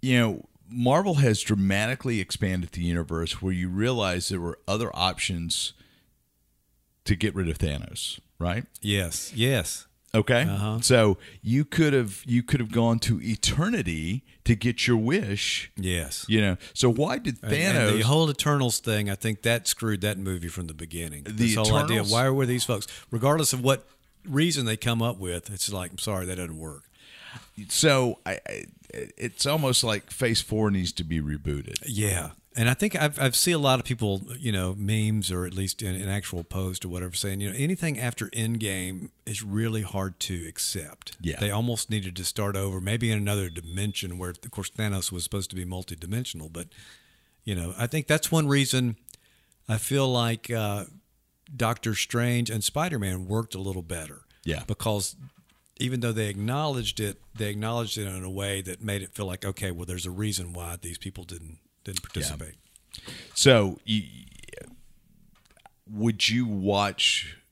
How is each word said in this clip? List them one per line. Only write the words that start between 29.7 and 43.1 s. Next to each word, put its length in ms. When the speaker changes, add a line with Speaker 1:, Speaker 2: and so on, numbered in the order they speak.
Speaker 1:
like 260
Phase 300
Four 300
needs 240
to 100
be 160
rebooted. 560
Speaker 2:
Yeah. 440
And 120
I 40
think 220
I've, 240
I've 160
seen 180
a 40
lot 220
of 40
people, 380
you 120
know, 280
memes 520
or 140
at 80
least 300
in 120
an 140
actual 340
post 440
or 20
whatever 260
saying, 280
you 80
know, 80
anything 420
after 300
Endgame 800
is 160
really 400
hard 380
to 280
accept. 720
Speaker 1:
Yeah. 180
Speaker 2:
They 120
almost 400
needed 260
to 80
start 320
over, 240
maybe 300